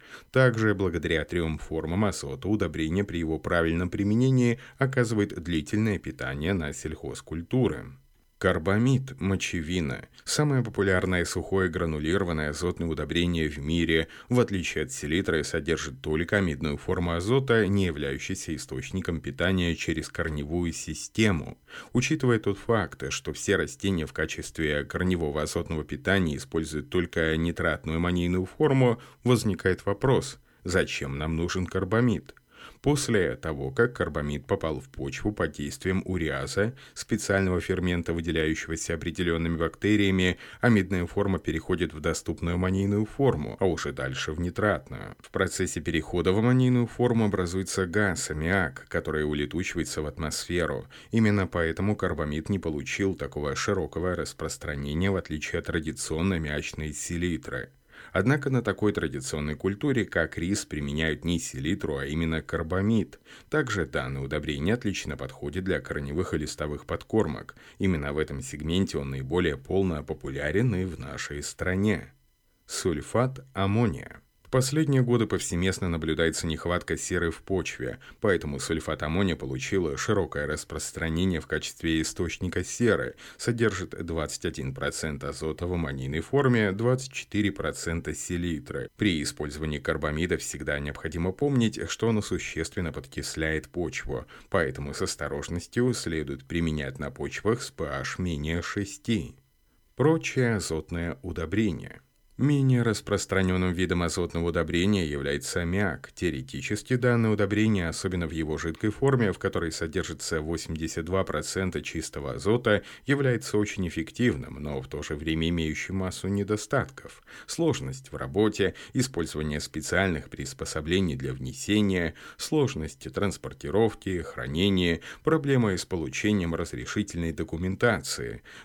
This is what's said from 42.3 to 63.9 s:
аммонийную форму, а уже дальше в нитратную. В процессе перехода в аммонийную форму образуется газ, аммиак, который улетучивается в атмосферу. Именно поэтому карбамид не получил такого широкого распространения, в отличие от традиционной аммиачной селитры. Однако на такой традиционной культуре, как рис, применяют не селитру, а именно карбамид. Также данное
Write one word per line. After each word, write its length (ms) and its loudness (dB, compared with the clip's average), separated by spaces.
аммонийную 500 2
форму, 540 0
а 60 4
уже 260 0
дальше 400 -4
в 80 -4
нитратную. 800 -2
В 100 -20
процессе 520 0
перехода 500 2
в 80 4
аммонийную 480 6
форму 380 4
образуется 600 0
газ, 440 0
аммиак, 580 0
который 420 0
улетучивается 720 -2
в 40 -2
атмосферу. 840 -2
Именно 360 4
поэтому 500 0
карбамид 500 -2
не 120 2
получил 560 0
такого 420 -4
широкого 580 -2
распространения, 960 -2
в 60 2
отличие 420 -4
от 60 -6
традиционной 720 0
аммиачной 560 -4
селитры. 800 -4
Однако 360 2
на 120 2
такой 320 2
традиционной 600 -4
культуре, 500 0
как 320 -2
рис, 280 -2
применяют 600 -2
не 120 2
селитру, 600 -4
а 80 -4
именно 360 0
карбамид. 800 0
Также 360 0
данное 360 -4